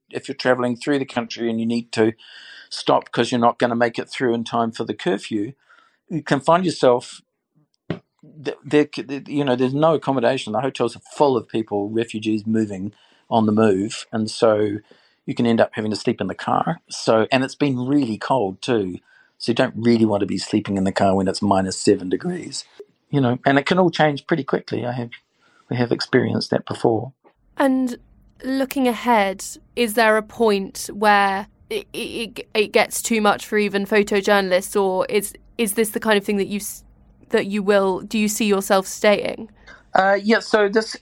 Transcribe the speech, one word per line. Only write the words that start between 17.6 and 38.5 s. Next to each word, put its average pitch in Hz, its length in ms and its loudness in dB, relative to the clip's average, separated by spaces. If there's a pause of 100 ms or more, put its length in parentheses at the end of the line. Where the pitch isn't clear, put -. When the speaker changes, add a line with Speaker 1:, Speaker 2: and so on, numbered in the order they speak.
Speaker 1:
really 131 320 0
cold 104 440 -4
too. 98 380 -2 (400)
So - 120 -4
you - 20 2
don't 127 240 0
really 113 280 4
want 104 160 2
to 101 40 -2
be 95 140 -4
sleeping 101 380 -2
in 95 60 0
the 95 80 0
car 98 240 2
when 95 120 0
it's 95 160 -4
minus 95 360 0
seven 92 300 2
degrees, 151 560 -6 (460)
you 139 100 2
know, 123 240 2
and 139 140 4
it 147 80 -2
can 180 100 0
all 180 140 4
change 151 340 0
pretty 156 180 0
quickly. - 400 -4
I 123 100 -4
have, 120 180 -8 (580)
we 127 60 -4
have 120 160 0
experienced 113 580 0
that - 160 0
before. 120 480 -2 (420)
Speaker 2:
And 262 420 0 (460)
looking 269 440 -2
ahead, 220 580 0 (300)
is 233 180 0
there 220 240 4
a 214 60 -2
point 214 680 -2
where 202 540 2 (240)
it, - 240 -6
it, - 600 -8
it 214 160 0
gets - 320 0
too 220 180 0
much 202 240 2
for 214 140 0
even 202 260 0
photojournalists, 202 960 2
or 185 240 0
is, 202 280 -2 (260)
is - 160 -2
this 220 160 2
the 233 80 -4
kind 220 180 2
of 202 80 -2
thing 208 120 0
that 196 100 0
you 202 100 -6
s-, - 260 -12 (460)
that 214 160 2
you 202 160 -4
will, 196 380 2
do 208 180 -6
you 214 100 2
see 208 180 -2
yourself 196 420 2